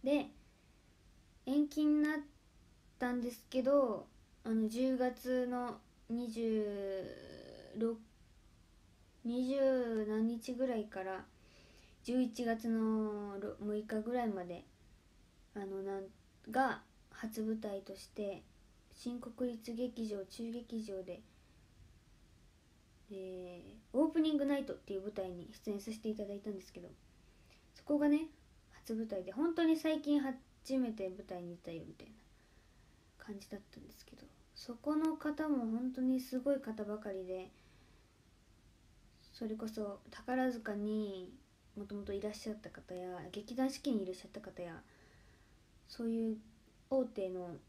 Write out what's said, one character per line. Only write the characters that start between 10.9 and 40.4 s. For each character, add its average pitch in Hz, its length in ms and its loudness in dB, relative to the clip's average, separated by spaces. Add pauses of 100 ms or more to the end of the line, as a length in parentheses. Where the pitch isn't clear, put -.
ら、 190 220 -4 (800)
十 247 160 2
一 240 240 0
月 226 240 2
の 214 720 2
ろ、 208 200 -4
六 208 280 0
日 214 140 0
ぐ 233 100 -2
ら 247 120 2
い 226 40 2
ま 185 160 -2
で、 175 220 -10 (880)
あ 208 60 -6
の、 196 220 -4
な 196 180 -4
ん、 196 40 -8 (460)
が、 247 320 2 (280)
初 220 300 -8
舞 220 180 0
台 202 220 -4
と 196 160 -12
し - 140 -16
て、 196 320 -6 (500)
新 240 280 -6
国 240 320 -4
立 226 200 -8
劇 240 340 -2
場、 202 200 -4
中 233 240 -8
劇 233 320 -6
場 196 200 -6
で、 180 200 -10 (1900)
え 185 680 -10 (180)
ー、 - 40 6
オ 311 80 8
ー - 20 4
プ 320 120 4
ニ 311 120 6
ン 302 40 4
グ 277 80 4
ナ 277 140 4
イ - 80 -2
ト - 80 -4
っ - 20 -8
て - 160 -10
い 196 60 0
う - 20 0
舞 202 120 -6
台 185 180 -4
に 175 180 -10 (160)
出 214 60 -2
演 202 100 -2
さ 220 120 -8
せ 220 80 -8
て 220 100 -2
い 214 40 0
た 214 100 -4
だ 202 100 -6
い 202 60 -8
た 214 100 -6
ん 196 60 -4
で 185 60 -10
す - 100 -20
け 175 80 -12
ど、 175 80 -14 (840)
そ - 100 -20
こ 294 140 4
が 294 100 6
ね、 311 200 4 (440)
初 - 220 -6
舞 220 120 0
台 196 180 -4
で、 - 80 -8
本 330 220 2
当 339 100 4
に 320 120 8
最 311 260 2
近 294 180 6
初 269 140 0 (420)
め 240 160 2
て 208 160 -2
舞 190 180 -8
台 180 160 -6
に 175 140 -8
出 175 60 -18
た 170 100 -8
よ 165 140 -8
み 160 80 -14
た - 100 -18
い - 40 -20
な - 1160 -20
感 202 140 -8
じ 196 100 -16
だ 208 80 -8
っ 196 40 -8 (100)
た - 100 -18
ん - 40 -18
で - 80 -18
す - 120 -20
け - 120 -20
ど、 - 100 -20 (280)
そ - 200 -10
こ 302 220 0
の 311 200 2
方 302 320 -2
も 277 160 4
本 240 280 0
当 254 100 -4
に 254 180 4
す 254 200 -4
ご 277 120 4
い 269 80 2
方 214 240 -4
ば 208 140 -4
か 214 140 -6
り 190 120 -4
で、 185 260 -6 (1800)
そ 233 140 -6
れ 220 80 -2
こ 220 140 -4
そ 208 320 -4 (100)
宝 254 420 2